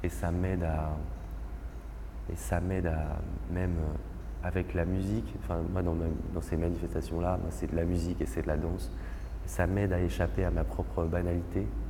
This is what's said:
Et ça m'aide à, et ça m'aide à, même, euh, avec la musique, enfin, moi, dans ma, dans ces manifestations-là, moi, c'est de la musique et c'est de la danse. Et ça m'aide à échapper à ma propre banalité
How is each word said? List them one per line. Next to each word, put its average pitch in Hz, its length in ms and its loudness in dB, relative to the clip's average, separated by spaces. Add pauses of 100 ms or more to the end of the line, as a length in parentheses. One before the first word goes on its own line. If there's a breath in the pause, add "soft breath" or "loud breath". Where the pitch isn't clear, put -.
Et 87 60 2
ça 85 220 0
m'aide 90 320 2
à, 78 280 2 (1400)
et 85 40 -2
ça 87 240 0
m'aide 90 280 2
à, 78 300 2 (340)
même, 90 260 2
euh, - 680 -2
avec 90 260 0
la 85 120 2
musique, 95 480 0 (100)
enfin, 85 160 0 (120)
moi, 92 100 2
dans 87 120 2
ma, 82 120 2 (280)
dans 82 80 -2
ces 80 160 -2
manifestations-là, 85 840 0
moi, 85 100 -2
c'est - 200 -2
de - 40 0
la 82 100 4
musique 87 360 2
et 76 40 2
c'est 80 160 -2
de 73 60 0
la 76 100 2
danse. 80 340 -2 (540 loud breath)
Et - 40 -6
ça 90 180 2
m'aide 95 260 4
à 87 60 4
échapper 90 460 2
à 85 60 2
ma 82 120 2
propre - 420 0
banalité 87 640 2 (220)